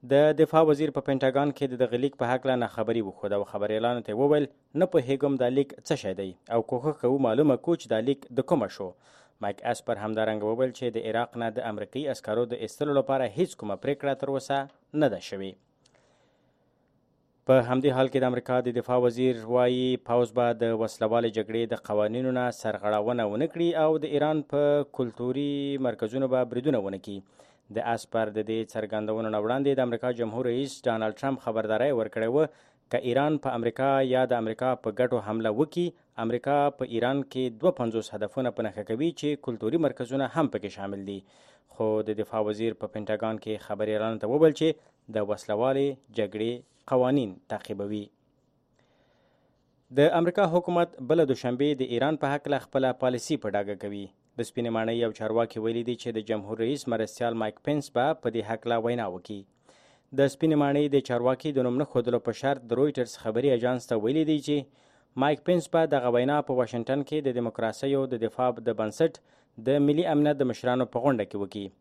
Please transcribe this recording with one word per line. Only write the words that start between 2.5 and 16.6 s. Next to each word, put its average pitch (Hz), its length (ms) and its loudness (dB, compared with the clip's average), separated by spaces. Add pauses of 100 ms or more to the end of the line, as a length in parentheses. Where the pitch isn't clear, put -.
ناخبري 113 400 -2
وښوده 101 380 -4
او 95 100 -4
خبریالانو 110 560 -2
ته 107 140 -4
وویل، 147 260 4
"نه - 480 -2
پوهیږم 135 480 0
دا 123 140 2
لیک 135 200 -2
څه - 240 -2
شی 95 200 -4
دی 95 80 -6 (260)
او 113 40 4 (120)
کوښښ 131 320 -4
کوو 135 240 2
معلومه 127 320 4
کړو 170 200 2
چې - 140 -16
دا 110 140 2
لیک 139 200 -2 (120)
د - 120 -2
کومه 113 260 0
شو." 92 120 -6 (520)
مایک 101 180 -6 (100)
اسپر 113 320 -2
همدارنګه 107 440 -2
وویل 123 300 0
چې 120 180 -4
د 110 140 -4
عراق 113 320 -2
نه 113 160 -2
د 120 140 -6
امریکایي 107 420 -8
عسکرو 113 400 -2
د 120 140 -8
ایستلو 147 300 -2
لپاره 135 380 2
هیڅ 170 160 0 (100)
کومه 104 220 -6
پریکړه 139 400 -2
تر 139 100 -4
اوسه 135 240 -2 (460)
نه 143 100 6
ده 90 140 -6
شوې. 98 260 -8 (1900)